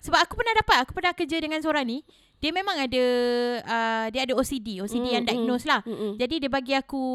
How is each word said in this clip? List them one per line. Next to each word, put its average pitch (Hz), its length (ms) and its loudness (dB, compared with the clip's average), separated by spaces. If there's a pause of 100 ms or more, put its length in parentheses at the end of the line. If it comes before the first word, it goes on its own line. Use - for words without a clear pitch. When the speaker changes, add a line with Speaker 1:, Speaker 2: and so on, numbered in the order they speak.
Speaker 1:
sebab 302 180 2
aku 349 160 2
pernah 466 220 0
dapat, 427 240 4
aku 254 120 -2
pernah 349 220 0
kerja 330 240 -2
dengan 311 240 -4
seorang 294 240 0
ni. 247 160 -4 (340)
Dia 302 140 -2
memang 381 260 -2
ada, 254 280 2 (600)
ah, 226 440 0
dia 240 120 -2
ada 262 120 0
O 247 100 2
C 269 160 -2
D, 208 200 -8
O 196 80 -4
C 233 120 -2
D 247 100 -2
yang 240 140 0
Speaker 2:
Mm, - 20 -
mm, 233 80 0
Speaker 1:
diagnose 247 320 0
lah. 277 160 2
Speaker 2:
mm, 226 160 -8
mm. 202 200 -4
Speaker 1:
Jadi 247 200 -2
dia 269 120 -2
bagi 269 240 -2
aku 269 300 -2 (120)